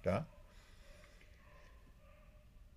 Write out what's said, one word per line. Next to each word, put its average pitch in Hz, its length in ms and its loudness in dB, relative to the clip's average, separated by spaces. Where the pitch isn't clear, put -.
¿tá? 107 240 10